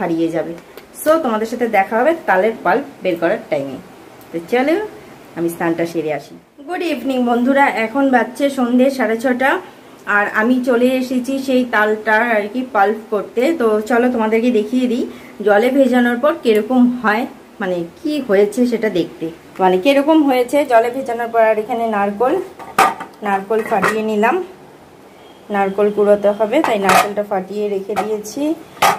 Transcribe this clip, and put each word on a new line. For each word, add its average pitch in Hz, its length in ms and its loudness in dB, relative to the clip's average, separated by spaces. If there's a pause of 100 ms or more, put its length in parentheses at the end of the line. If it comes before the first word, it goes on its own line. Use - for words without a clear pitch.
হারিয়ে 165 340 0
যাবে। 160 180 -4 (500)
So 302 80 2 (140)
তোমাদের 220 280 -2
সাথে 240 140 -2 (120)
দেখা 196 220 0
হবে 294 120 2 (160)
তালের 202 260 2 (100)
bulb 220 200 0 (180)
বের 180 200 -2
করার 196 180 0 (100)
টাইমে। 139 260 -4 (540)
তো - 60 -10 (140)
চলো, 277 240 2 (640)
আমি 170 160 -2
স্নানটা 165 380 -2
সেরে 156 260 -4
আসি। - 160 -16 (340)
Good 359 140 -6 (120)
evening 254 240 -4 (120)
বন্ধুরা, 254 340 2 (220)
এখন 269 180 -2 (100)
বাজছে 240 300 0 (140)
সন্ধে 247 280 2 (120)
সাড়ে 220 260 0
ছটা, 254 260 0 (640)
আর 208 80 4 (160)
আমি 240 140 2 (140)
চলে 247 200 4 (120)
এসেছি 254 320 -4 (140)
সেই 254 160 2 (120)
তালটা 214 420 2 (200)
আর 202 160 0
কি 254 80 -4 (160)
pulp 208 220 2 (140)
করতে। 208 300 -2 (180)
তো 240 60 2 (240)
চলো 240 240 2
তোমাদেরকে 226 440 2
দেখিয়ে 254 340 0
দিই 262 120 -2 (420)
জলে 208 300 4
ভেজানোর 240 460 4
পর 294 100 4 (120)
কিরকম 240 380 4 (200)
হয়, 220 220 0 (360)
মানে 185 160 -2 (240)
কি 302 120 -4 (160)
হয়েছে 202 320 2 (120)
সেটা 220 160 -2 (100)
দেখতে, - 280 -4 (360)
মানে 185 220 4
কিরকম 277 340 4 (100)
হয়েছে 254 300 2 (140)
জলে 233 240 4
ভেজানোর 233 360 -6
পর। 226 180 4
আর 220 120 2
এখানে 233 220 -4 (120)
নারকোল, 208 380 0 (920)
নারকোল 196 340 -2 (100)
ফাটিয়ে 214 400 0
নিলাম, 220 260 2 (1160)
নারকোল 196 420 0
কুড়োতে 208 420 4
হবে 220 180 0 (100)
তাই 220 200 0
নারকোলটা 208 440 2
ফাটিয়ে 202 340 -4 (100)
রেখে 196 260 -6
দিয়েছি। 214 420 -6 (560)